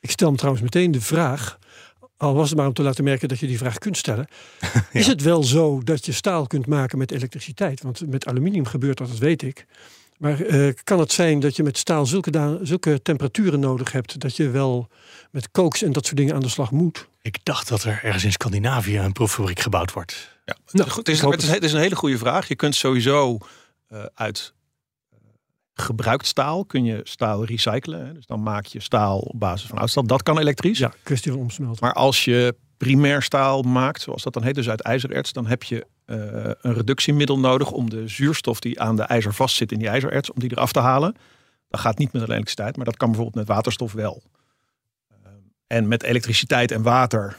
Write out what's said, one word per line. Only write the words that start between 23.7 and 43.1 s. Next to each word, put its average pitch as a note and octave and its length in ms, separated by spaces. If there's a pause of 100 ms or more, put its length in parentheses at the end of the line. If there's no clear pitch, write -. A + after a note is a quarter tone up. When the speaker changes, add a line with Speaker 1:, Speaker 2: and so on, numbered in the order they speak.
Speaker 3:
eh, G#2+ 140 (120)
uit, - 400 (560)
eh, - 80 (560)
gebruikt A2 520
staal D#3 380
kun C3 200
je A2+ 180
staal G#2+ 420
recyclen, A2+ 640
hè. D3 60
Dus D#3+ 140
dan A2 160
maak G#2 240
je - 140
staal G2+ 380
op G#2+ 220
basis F#2+ 280
van G#2+ 100
oud A2 120
staal. C3 160
Dat B2+ 160
kan D#3+ 160
elektrisch. D#3 400
Speaker 1:
Ja, B2 140 (100)
kwestie C3+ 300
van C3+ 80
omsmelten. A#2+ 440
Speaker 3:
Maar B2+ 100
als C3 300
je B2 300 (220)
primair C#3 460
staal C3+ 400
maakt, B2+ 400
zoals - 200
dat B2+ 100
dan A#2+ 100
heet, C3 120
dus B2 140
uit A2 120
ijzererts, C3 520
dan A#2+ 140
heb A#2+ 160
je, - 240 (180)
eh, A#2 120 (440)
een B2 140
reductiemiddel C3+ 640
nodig C3 320
om A#2+ 200
de A2 180
zuurstof C3+ 520
die - 200
aan A2 160
de G#2+ 60
ijzer G#2+ 320
vastzit - 380
in A2 60
die A2 100
ijzererts, C3 440
om B2+ 80
die B2 100
eraf - 220
te C#3+ 80
halen. C3+ 360 (520)
Dat - 120
gaat A2+ 180
niet C#3 140
met A#2+ 100
elektriciteit, A2 540
maar B2+ 80
dat A#2 120
kan B2 140